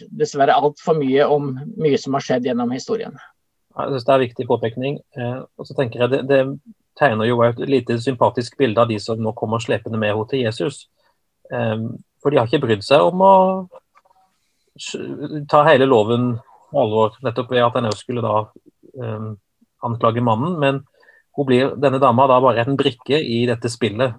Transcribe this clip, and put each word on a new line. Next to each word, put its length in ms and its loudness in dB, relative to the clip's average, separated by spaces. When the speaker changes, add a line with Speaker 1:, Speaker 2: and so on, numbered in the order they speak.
Speaker 1:
dessverre 420 0
alt 300 0
for 140 0
mye 260 2
om 300 0
mye 200 2
som 160 -4
har 80 -6
skjedd 260 -2
gjennom 240 -2
historien. 420 -8
Speaker 2:
Ja, 140 -6
jeg 80 -4
synes 100 -6
det 80 2
er 60 6
en 80 2
viktig 240 -10
påpekning, 480 -2
eh, 240 -6
og 280 -18
så 100 -16
tenker 260 -2
jeg 80 0
det, 160 0
det 140 4
tegner 300 2
jo 160 2
et 180 -2
lite 380 0
sympatisk 580 -2
bilde 220 2
av 100 2
de 80 -4
som 220 -6
nå 160 -2
kommer 240 -4
slepende 380 -4
med 120 0
henne 160 -4
til 160 -2
Jesus. 400 -6
Ehm, 340 -4
for 100 -2
de 100 2
har 100 -2
ikke 160 0
brydd 180 0
seg 240 4
om 160 0
å 100 8
s-, 220 -12
ta 220 4
hele 180 6
loven 460 2
på 140 0
alvor, 420 0
nettopp 300 -4
ved 100 4
at 140 0
han 100 0
også 160 -6
skulle 220 -4
da, 160 0
ehm, 300 -8
anklage 400 0
mannen, 340 0
men 220 0
hun 80 -2
blir, 320 2
denne 240 2
dama 240 6
da, 160 6
bare 240 2
en 120 0
brikke 440 0
i 240 -2
dette 240 -2
spillet 480 -2